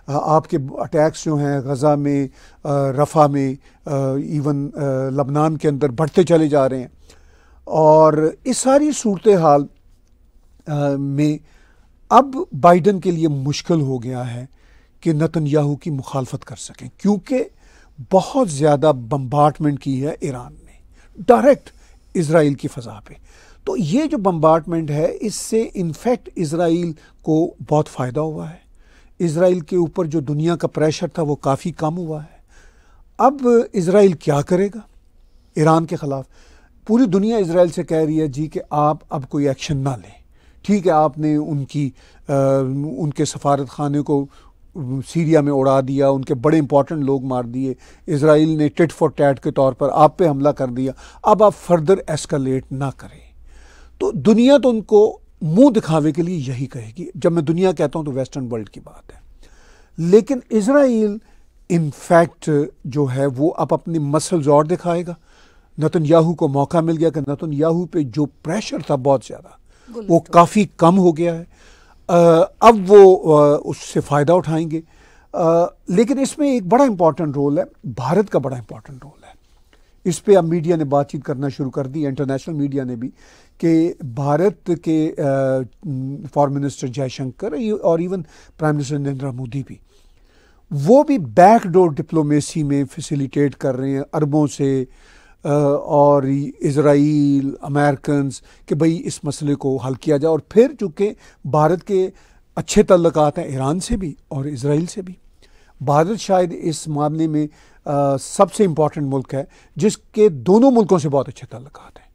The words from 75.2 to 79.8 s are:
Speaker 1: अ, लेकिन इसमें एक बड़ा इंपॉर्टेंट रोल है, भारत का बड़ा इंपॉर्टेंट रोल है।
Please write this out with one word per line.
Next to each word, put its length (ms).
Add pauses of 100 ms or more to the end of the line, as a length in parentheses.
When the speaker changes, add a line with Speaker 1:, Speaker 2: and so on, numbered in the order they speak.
Speaker 1:
अ, 400 (140)
लेकिन 300
इसमें 360
एक 140
बड़ा 160
इंपॉर्टेंट 500
रोल 240
है, 60 (200)
भारत 440
का 100
बड़ा 180
इंपॉर्टेंट 460
रोल 220
है। 80 (720)